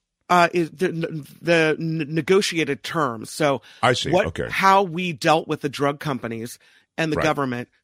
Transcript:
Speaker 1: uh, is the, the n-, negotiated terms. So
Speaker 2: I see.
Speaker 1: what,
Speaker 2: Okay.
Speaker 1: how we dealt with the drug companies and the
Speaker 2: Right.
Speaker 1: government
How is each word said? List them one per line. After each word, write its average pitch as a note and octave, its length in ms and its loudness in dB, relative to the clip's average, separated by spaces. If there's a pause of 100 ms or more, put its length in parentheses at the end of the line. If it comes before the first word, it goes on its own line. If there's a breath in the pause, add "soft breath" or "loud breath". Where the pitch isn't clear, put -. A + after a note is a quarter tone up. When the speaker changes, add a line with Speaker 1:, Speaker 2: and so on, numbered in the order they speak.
(300)
Speaker 1:
uh, F3 240 6
is E3+ 160 0
the, E3 560 -4 (160)
the D#3+ 380 4
n-, D#3+ 300 -2
negotiated D#3+ 720 0
terms. B2 480 -4
So D3 300 0 (200 loud breath)
Speaker 2:
I B2+ 120 4
see. - 180 -4
Speaker 1:
what, F3+ 160 2
Speaker 2:
Okay. - 240 -6
Speaker 1:
how G3 320 4
we F3 300 -4
dealt D#3+ 340 2
with D3+ 140 -4
the D3 80 -4
drug C#3+ 300 -4
companies A#2 600 -8 (380 soft breath)
and D#3+ 140 -2
the D3+ 60 -2
Speaker 2:
Right. - 60 0
Speaker 1:
government C3+ 460 -2 (140)